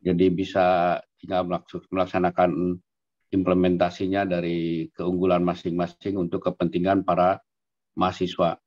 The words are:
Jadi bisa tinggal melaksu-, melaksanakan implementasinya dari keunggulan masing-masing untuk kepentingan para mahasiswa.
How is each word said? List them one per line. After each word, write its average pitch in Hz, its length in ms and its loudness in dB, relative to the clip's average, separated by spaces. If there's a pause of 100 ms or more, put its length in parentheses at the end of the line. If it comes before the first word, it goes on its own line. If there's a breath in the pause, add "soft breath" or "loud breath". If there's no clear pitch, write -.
Jadi 90 300 2
bisa 90 640 0 (220)
tinggal 92 240 -4
melaksu-, 90 480 -6
melaksanakan 90 880 0 (520)
implementasinya 92 960 0
dari 85 640 -2
keunggulan 90 520 0
masing-masing 90 760 -4
untuk 87 280 -4
kepentingan 90 560 0
para 90 360 2 (560)
mahasiswa. 90 600 0 (120)